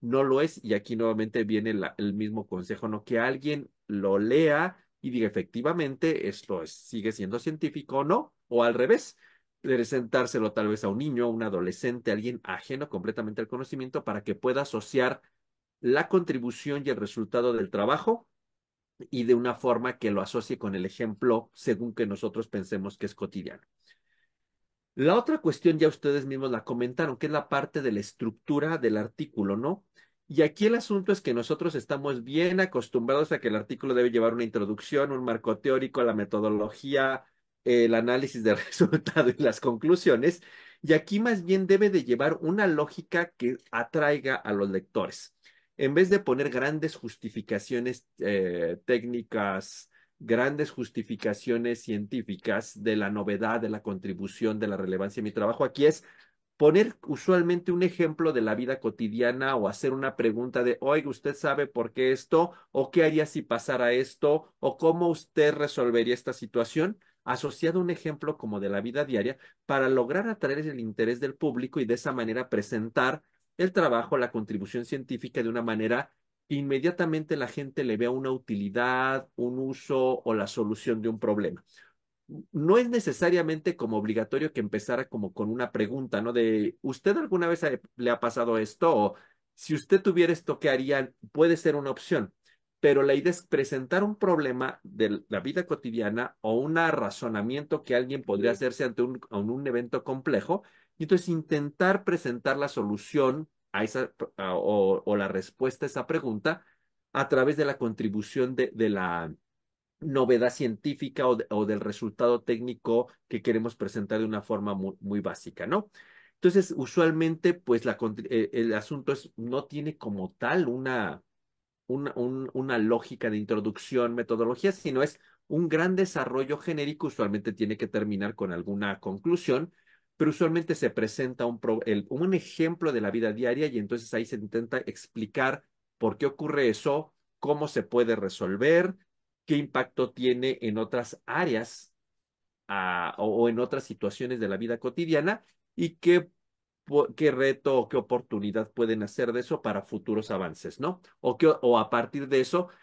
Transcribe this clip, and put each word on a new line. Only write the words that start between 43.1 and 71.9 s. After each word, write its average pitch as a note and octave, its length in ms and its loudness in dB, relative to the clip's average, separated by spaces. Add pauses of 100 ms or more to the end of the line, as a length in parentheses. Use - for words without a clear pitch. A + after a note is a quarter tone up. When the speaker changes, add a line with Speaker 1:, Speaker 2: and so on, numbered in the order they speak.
Speaker 1:
que A#2+ 200 0 (140)
atraiga C3+ 680 0
a - 160 -4
los G2 180 0
lectores, - 640 -4 (460)
en C#3 140 2
vez F3+ 160 6
de G3 80 6
poner C#3 320 0
grandes D3 440 -2
justificaciones, A#2 1120 -6 (120)
eh, F2+ 640 0
técnicas, A2 1080 -2 (280)
grandes C#3 520 0
justificaciones A#2 1120 -4
científicas G#2 1000 -4
de G#2+ 140 2
la G2+ 120 0
novedad, G#2 520 -2
de A2 100 -4
la G#2+ 100 -6
contribución, G2 800 -4
de G#2 100 -2
la G2 80 -4
relevancia F#2+ 460 -4
de - 20 -4
mi G#2 80 -6
trabajo, A#2 320 0
aquí C3+ 220 2
es - 180 4 (540)
poner F3+ 380 6 (100)
usualmente F3 640 2
un F3 100 2
ejemplo E3 520 2
de A#2+ 80 2
la G#2+ 120 2
vida B2 240 -4
cotidiana A#2+ 800 -2
o G2+ 120 0
hacer C3 260 -2
una C3+ 220 -4
pregunta A#2+ 460 0
de, A#2+ 200 2
"Oiga, C#3+ 260 2
¿usted C#3 260 -4
sabe C#3+ 320 0
por A#2+ 280 -4
qué C3 180 2
esto? E3 400 2 (200)
¿O C3+ 180 0
qué E3 140 6
haría D#3 200 4
si D3+ 160 -6
pasara A#2+ 520 0
esto? D3 680 0
¿O - 180 -2
cómo E3 320 4
usted D3+ 460 2
resolvería A#2+ 580 2
esta B2 220 -4
situación?", C#3 640 -2 (260)
asociado D3 540 -2
a F#3 40 2
un F3 60 0
ejemplo D3+ 480 -4
como G#2 240 -6
de G2 80 -2
la G2+ 140 0
vida C3 240 -2
diaria A#2+ 320 0 (260)
para C3+ 240 0
lograr C3+ 400 2
atraer D3 300 -2
el D3+ 200 -6
interés A2+ 420 -2
del C3+ 140 -4
público C3 460 -2
y A#2+ 60 0
de A#2 80 2